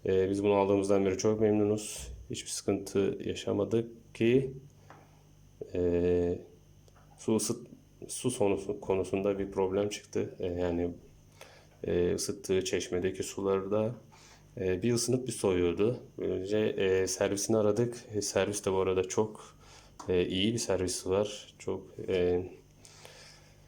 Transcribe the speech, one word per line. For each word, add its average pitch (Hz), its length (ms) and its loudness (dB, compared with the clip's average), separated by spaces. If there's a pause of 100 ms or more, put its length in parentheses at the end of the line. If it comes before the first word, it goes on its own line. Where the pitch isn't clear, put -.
E, 95 240 4
biz 98 120 0
bunu 101 120 4
aldığımızdan 98 500 4
beri 95 140 2
çok 107 220 2
memnunuz. 104 680 2 (220)
Hiçbir - 200 -10
sıkıntı 98 720 -2
yaşamadık 101 920 -2
ki, 123 380 2 (1200)
e, 87 640 2 (800)
su 220 180 0
ısıt-, - 300 -4 (420)
su - 220 -4
sonusu-, 101 500 0
konusunda 98 580 0
bir 98 120 -4
problem 98 380 0
çıktı. - 520 -6
E, 95 60 -2
yani, 87 440 0 (920)
e, 87 300 2
ısıttığı 92 500 -2
çeşmedeki 92 580 -2
suları 98 480 -2
da, 107 240 0 (640)
e, 92 260 0
bir 117 100 2
ısınıp 120 340 0
bir 113 60 -4
soğuyordu. 95 680 2 (180)
Böylece, 92 400 -2
e, 95 480 2
servisini 98 500 0
aradık. 107 480 2 (100)
E, 104 80 0
servis 101 420 0
de 98 80 0
bu 95 40 0
arada 92 320 2
çok, - 480 -4 (520)
e, 92 180 2
iyi 95 260 0
bir 117 60 -2
servis 92 480 -2
var. 101 520 -2
Çok, - 280 -6 (220)
e, 90 340 2 (1300)